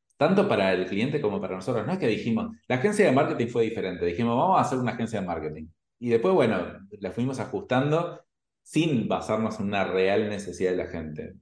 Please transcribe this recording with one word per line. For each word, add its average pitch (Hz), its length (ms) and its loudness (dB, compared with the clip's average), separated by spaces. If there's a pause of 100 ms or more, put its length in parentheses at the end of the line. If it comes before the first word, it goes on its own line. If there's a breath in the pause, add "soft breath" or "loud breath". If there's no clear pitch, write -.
(160)
tanto 185 320 4
para 98 240 4
el 90 140 2
cliente 117 340 -2
como 101 220 0
para 95 140 -6
nosotros. 107 300 -4
No 175 80 -2
es 190 60 -4
que 135 80 0
dijimos, 104 480 -2 (120)
la - 100 0
agencia 208 280 2
de 143 60 6
marketing 135 360 2
fue 117 160 0
diferente, 92 420 -2
dijimos, 117 320 0
"Vamos 175 200 4
a 135 40 4
hacer 131 180 0
una 120 120 -2
agencia 110 280 -4
de 92 80 -4
marketing". 78 380 -6 (340)
Y 120 100 -4
después, 117 240 4
bueno, 117 240 4 (340)
la 95 200 -8
fuimos 127 280 -4
ajustando 127 840 -2 (400)
sin 147 480 0
basarnos 110 500 -2
en 98 60 -2
una 101 180 0
real 95 460 2
necesidad 92 420 -2
de 87 60 0
la 85 100 -4
gente. 80 540 -10